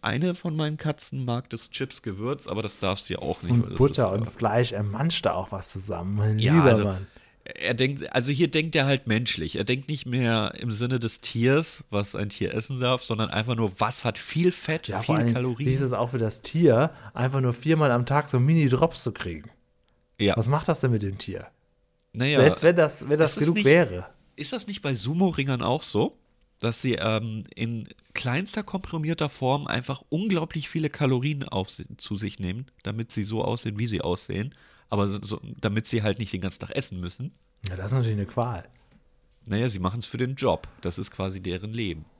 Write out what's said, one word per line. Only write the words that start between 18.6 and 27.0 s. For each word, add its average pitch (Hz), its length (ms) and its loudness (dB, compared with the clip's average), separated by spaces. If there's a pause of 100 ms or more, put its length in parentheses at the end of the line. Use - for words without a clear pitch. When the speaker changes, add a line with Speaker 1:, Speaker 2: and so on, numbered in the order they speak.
Speaker 2:
zu 117 80 -2
kriegen? 80 380 -8 (680)
Speaker 1:
Ja. 101 200 4
Speaker 2:
Was 117 100 2
macht 151 220 0
das 156 100 0
denn 127 120 2
mit 104 120 0
dem 98 140 -4
Tier? - 300 -10 (680)
Speaker 1:
Naja, 135 260 2
Speaker 2:
Selbst 143 240 6
wenn 170 140 8
das, 151 320 2
wenn 151 100 4
das 156 120 6
Speaker 1:
ist - 60 2
das - 40 0
Speaker 2:
genug 165 140 4
Speaker 1:
nicht, 107 100 2
Speaker 2:
wäre. 131 400 6 (320)
Speaker 1:
ist - 160 -2
das 240 140 -4
nicht 196 140 -8
bei 135 140 0
Sumo-Ringern 139 680 0
auch 127 200 0
so, - 340 0 (420)
dass 113 220 -2
sie, 123 120 0
ähm, 110 500 -2 (120)